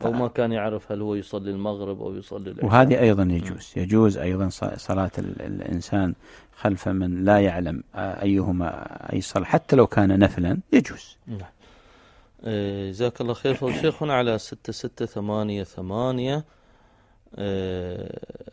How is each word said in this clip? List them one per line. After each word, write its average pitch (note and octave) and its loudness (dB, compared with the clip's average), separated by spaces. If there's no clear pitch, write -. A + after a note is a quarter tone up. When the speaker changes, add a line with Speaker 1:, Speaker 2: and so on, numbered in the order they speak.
Speaker 1:
أو A#2 0
ما B2 0
كان A#2 0
يعرف G#2+ -4
هل G#2 -6
هو G#2 -2
يصلي G2+ -6
المغرب G2+ -6
أو G2 -8
يصلي G2+ -10
العشاء. - -6
Speaker 2:
وهذه B2 6
أيضًا G#2 6
Speaker 1:
مم. F2+ 4
Speaker 2:
يجوز، F2 -4
يجوز G2+ 4
أيضًا F#2 -2
ص-، - -8
صلاة F#2+ -4
ال-، F#2+ -8
الإنسان - -2
خلف G2+ 0
من F#2 -2
لا G#2 6
يعلم، F2 0
آه، G2 -6
أيهما F#2 0
أيسر، F#2+ -2
حتى - 2
لو A#2 8
كان G2 4
نفلًا F#2 4
يجوز. - 2
Speaker 1:
نعم. G#2+ -10
آه، G2+ -4
جزاك A#2 -2
الله A#2+ -2
خير. C3+ 0
فالشيخ C#3 -2
هنا D3+ -2
على A#2+ 2
ستة - -10
ستة - -8
ثمانية G#2 -4
ثمانية، B2 -4
آه، F#2 -6